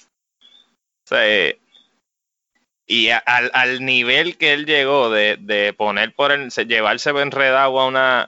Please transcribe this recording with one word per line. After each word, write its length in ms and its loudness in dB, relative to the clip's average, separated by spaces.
O 1040 -20
sea, 200 0
eh, 320 0
y 220 2
a-, 100 2
al, 340 0
al 320 0
nivel 520 0
que 160 0
él 120 -4
llegó 440 2
de, 300 0
de 340 -2
poner 420 -4
por 160 0
el, 200 -4
se-, 140 -4
llevarse 460 0
enredado 680 0
a 80 2
una, 400 0